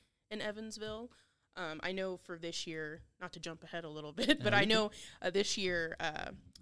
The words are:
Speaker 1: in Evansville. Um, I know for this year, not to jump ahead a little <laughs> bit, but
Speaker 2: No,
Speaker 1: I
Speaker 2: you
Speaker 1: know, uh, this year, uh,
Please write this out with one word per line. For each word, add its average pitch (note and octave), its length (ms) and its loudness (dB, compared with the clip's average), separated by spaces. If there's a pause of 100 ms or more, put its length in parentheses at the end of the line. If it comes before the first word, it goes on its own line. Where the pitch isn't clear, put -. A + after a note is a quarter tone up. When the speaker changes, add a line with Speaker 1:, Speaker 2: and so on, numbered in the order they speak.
(300)
Speaker 1:
in G#3+ 100 -6
Evansville. G#3+ 720 -6 (460)
Um, D#3 260 -4
I F3+ 100 0
know F#3+ 240 0
for F3 220 -10
this E3 280 -4
year, D#3+ 360 -6 (180)
not F3+ 140 -8
to F3 60 -10
jump D#3+ 220 -8
ahead E3+ 220 -6
a D#3+ 40 -8
little D3+ 240 -8
<laughs> F3+ 100 0
bit, C#4+ 200 6
but G#3 100 4
Speaker 2:
No, G3+ 40 8
Speaker 1:
I G3+ 60 10
Speaker 2:
you G3+ 40 6
Speaker 1:
know, A3 240 6 (300)
uh, F#3 100 2
this G3 280 2
year, F3 420 0
uh, D#3 300 -2 (320)